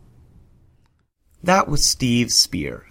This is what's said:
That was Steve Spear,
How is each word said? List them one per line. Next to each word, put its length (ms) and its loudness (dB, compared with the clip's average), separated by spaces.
That 280 2
was 160 0
Steve 480 0
Spear, 580 -2